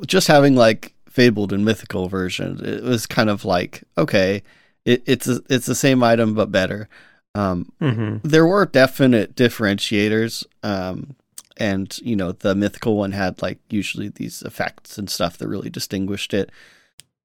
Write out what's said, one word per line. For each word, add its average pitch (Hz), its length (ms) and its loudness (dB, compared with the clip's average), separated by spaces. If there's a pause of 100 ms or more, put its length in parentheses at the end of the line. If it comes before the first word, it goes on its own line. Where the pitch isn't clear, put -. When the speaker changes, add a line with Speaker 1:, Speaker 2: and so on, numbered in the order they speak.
Speaker 1:
just 190 220 2
having, 143 280 6
like, 113 380 4 (160)
Fabled 107 420 2
and 101 140 0
Mythical 98 420 -2
version, 95 560 -6
it 107 180 -6
was 120 240 -2
kind 113 220 0
of 101 160 -2
like, - 380 -2 (160)
okay, 101 440 2 (440)
it, 120 200 2
it's 135 220 0
a, 123 120 -2 (100)
it's 127 160 0
the 127 80 -2
same 131 280 2
item, 117 320 4
but 101 180 0
better. 98 360 -2 (460)
Um, 95 360 -2 (120)
Speaker 2:
Mm-hmm. 110 440 -2
Speaker 1:
there 160 200 6
were 196 180 4
definite 131 720 2
differentiators, 110 1080 0 (180)
um, 95 540 -6 (420)
and, 98 440 -2
you 117 140 -2
know, 92 160 -2
the 98 220 0
Mythical 101 420 0
one 98 160 -2
had, 95 300 -4
like, 92 160 -6 (120)
usually 104 400 -4
these - 320 -12
effects - 560 -10
and 98 120 -8
stuff - 280 -4
that 107 100 -8
really 104 220 -8
distinguished 98 640 -6
it. 98 160 -2 (760)